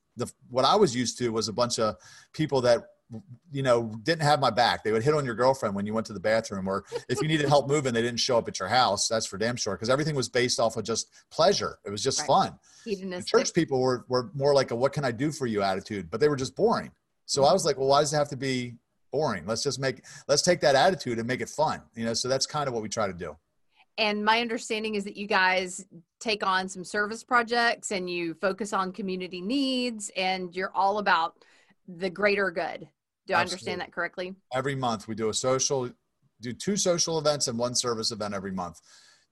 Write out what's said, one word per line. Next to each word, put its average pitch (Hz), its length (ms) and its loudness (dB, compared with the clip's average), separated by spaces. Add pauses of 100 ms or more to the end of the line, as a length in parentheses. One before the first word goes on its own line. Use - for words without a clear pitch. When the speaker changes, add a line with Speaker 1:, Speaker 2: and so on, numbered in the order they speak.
(180)
Speaker 1:
the, - 140 -6 (180)
what 127 160 2
I 160 100 6
was 190 200 4
used 120 240 -2
to 120 100 0
was 110 180 -2
a 110 60 -6
bunch 120 260 -2
of 107 160 0 (360)
people 143 300 0
that, 120 220 4 (680)
you 135 120 -4
know, 120 280 4 (120)
didn't 160 180 0
have 147 180 4
my 127 120 4
back. 104 320 2
They 107 80 2
would 113 100 2
hit 151 140 4
on 143 100 0
your 120 80 -4
girlfriend 123 400 2
when 101 140 -4
you 107 80 -4
went 110 120 -2
to 113 60 -12
the 98 60 -10
bathroom, 107 480 0
or 98 180 -2 (220)
if - 160 -2
you 156 40 0
needed 156 220 2
help 143 180 4
moving, 139 240 0
they 117 120 2
didn't 120 160 -2
show 120 180 2
up 107 100 0
at 101 120 -8
your 92 80 -4
house. 107 400 2
That's 113 180 -2
for 98 140 -10
damn 117 160 -2
sure. 101 200 -4
'Cause 110 140 -4
everything 147 260 2
was 123 140 -2
based 123 300 2
off 113 180 0
of 110 60 -4
just 110 260 -4 (220)
pleasure. 156 540 0
It 101 40 -8
was 101 140 -6
just 131 160 0
Speaker 2:
Right. 151 80 -4
Speaker 1:
fun. 139 320 2 (260)
Speaker 2:
Hedonistic. 185 460 -8
Speaker 1:
The 226 80 6
church - 160 0
people 139 260 2
were, 127 280 0
were 127 260 0
more 139 180 4
like 131 160 4
a, 117 60 -2
"What 131 180 2
can 147 100 -2
I 127 80 0
do 131 200 -2
for 135 160 -4
you?" 104 160 0
attitude, 95 480 -2
but 113 80 -4
they 151 100 6
were 147 60 2
just 127 200 -6
boring. 170 360 0 (340)
So 139 200 2
I 151 60 8
was 185 120 4
Speaker 2:
Mm-hmm. 170 40 0
Speaker 1:
like, 139 120 2
"Well, 135 80 2
why 139 140 6
does 147 120 0
it 151 40 2
have 147 120 2
to 139 80 -8
be 123 380 -4 (360)
boring? 117 360 -2
Let's 113 160 -2
just 127 160 -4
make, 135 260 -4 (220)
let's 147 160 4
take 180 180 2
that 143 140 6
attitude 135 420 4
and 117 100 -4
make 123 140 -2
it 113 80 -6
fun." 135 320 -2 (140)
You 113 100 -6
know? 117 80 -2
So 120 140 -4
that's 131 180 0
kinda 143 260 -4
what 117 120 -2
we 107 60 -8
try 107 180 -2
to 92 60 -6
do. 85 220 -10 (640)
Speaker 2:
And 208 260 -2
my 220 160 2
understanding 220 560 -4
is 196 100 -2
that 208 120 -12
you 202 100 -10
guys 185 560 0 (360)
take 214 260 -2
on 185 240 0
some 180 160 -12
service 214 380 -4
projects 240 680 0
and 185 180 -2
you 170 260 -4
focus 202 360 -4
on 190 220 -2
community 185 480 -6
needs 247 760 -2
and 185 400 -4
you're 190 180 -4
all 196 260 2
about 175 440 0 (440)
the 180 220 -6
greater 196 420 2
good. 165 360 -6 (400)
Do 190 80 0
I 175 60 4
understand 180 400 -4
Speaker 1:
Absolutely. - 40 -10
Speaker 2:
that - 80 -16
correctly? 180 420 -8 (200)
Speaker 1:
Every 131 180 -2
month 120 340 -2
we 110 80 -8
do 110 140 -2
a 101 40 -2
social, 131 580 0 (500)
do 120 120 -8
two 202 240 -2
social 170 420 0
events 147 300 2
and 117 100 -4
one 123 160 -2
service 113 360 -2
event 104 220 -4
every 98 180 -6
month, 87 280 -8 (520)